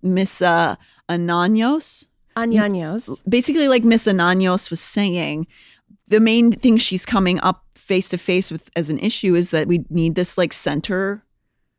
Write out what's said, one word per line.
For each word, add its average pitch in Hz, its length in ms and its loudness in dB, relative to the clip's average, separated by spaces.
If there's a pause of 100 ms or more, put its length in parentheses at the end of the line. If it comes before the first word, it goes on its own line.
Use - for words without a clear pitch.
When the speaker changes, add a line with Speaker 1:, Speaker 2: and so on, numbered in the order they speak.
Speaker 1:
Miss, 185 400 0
uh, 170 360 2 (320)
Ananios? 180 1000 0 (300)
Speaker 2:
Ananios. 208 920 -2
Speaker 1:
Basically, 277 380 2
like 254 160 2
Miss 226 240 4
Ananios 185 640 0
was 165 100 -6
saying, 170 680 -4 (600)
the 214 140 4
main 233 320 4
thing 226 240 4
she's 185 280 -2
coming 185 360 0
up 185 240 -2 (100)
face - 340 -2
to 180 80 -6
face 180 340 -2
with - 240 -12
as 156 160 -4
an 147 80 -4
issue 202 360 0
is 175 140 0
that 156 180 0
we 175 220 0
need 165 260 0
this, 180 220 -2
like, 175 160 0
center 196 720 -4 (560)